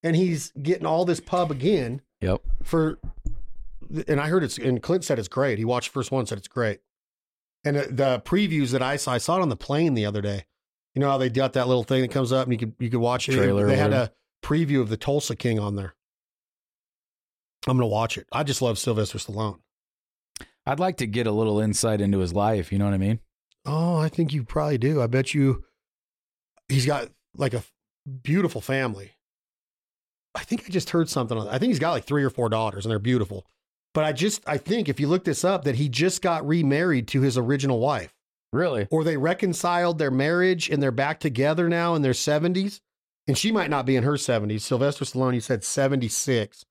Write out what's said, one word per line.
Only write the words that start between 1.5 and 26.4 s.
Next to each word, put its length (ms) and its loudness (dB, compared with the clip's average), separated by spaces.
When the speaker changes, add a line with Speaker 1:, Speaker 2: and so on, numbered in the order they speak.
Speaker 1:
again 500 0
Speaker 2:
Yep. 200 0
Speaker 1:
for, 360 0
and 120 2
I 80 -2
heard 160 2
it's, 140 -4
and 240 0
Clint 220 0
said 160 0
it's 80 -6
great. 300 0
He 80 -2
watched 240 -2
the 40 -16
first 180 -4
one, 140 0
said 120 -6
it's 100 -16
great. 320 -2
And, 120 0
uh, 120 0
the 360 2
previews 460 2
that 100 0
I 140 0
saw, 180 -2
I 40 0
saw 200 0
it 40 2
on 80 2
the 60 -2
plane 380 0
the 120 2
other 160 -2
day. 240 -4
You 60 0
know 80 4
how 80 2
they 120 2
got 240 0
that 140 0
little 160 2
thing 180 2
that 100 0
comes 200 0
up 140 2
and 80 0
you 60 -2
could, 200 -4
you 100 -2
could 100 0
watch 300 0
it? 40 2
Speaker 2:
Trailer 320 2
or 20 2
Speaker 1:
They 100 4
had 140 2
Speaker 2:
whatever. 200 2
Speaker 1:
a 340 -20
preview 360 2
of 80 -2
the 80 -2
Tulsa 380 -2
King 240 0
on 160 -2
there. 200 -8
I'm 100 2
gonna 100 2
watch 300 0
it. 140 -14
I 120 -2
just 180 -2
love 180 0
Sylvester 380 -2
Stallone. 420 -6
Speaker 2:
I'd 140 -2
like 180 0
to 100 -4
get 200 -2
a 40 2
little 280 2
insight 400 0
into 200 2
his 140 0
life. 380 0
You 80 0
know 60 2
what 80 2
I 40 0
mean? 220 0
Speaker 1:
Oh, 320 0
I 100 2
think 260 -2
you 100 -2
probably 340 -2
do. 240 2
I 60 2
bet 260 0
you 320 2